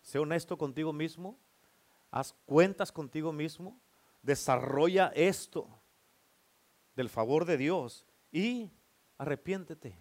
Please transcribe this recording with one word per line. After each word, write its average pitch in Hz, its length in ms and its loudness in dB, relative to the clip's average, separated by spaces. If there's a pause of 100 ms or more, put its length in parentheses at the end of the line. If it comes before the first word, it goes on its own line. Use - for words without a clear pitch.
Sé - 180 -4
honesto 156 380 -2
contigo 151 360 -4
mismo, 170 440 -8 (720)
haz 135 220 -4 (120)
cuentas 185 480 4
contigo 156 400 -6
mismo, 160 480 -8 (400)
desarrolla 139 920 2
esto 170 540 0 (1300)
del 123 140 -2
favor 127 340 2
de 170 140 0
Dios 139 480 -2 (260)
y 220 400 -2 (460)
arrepiéntete. 147 840 -8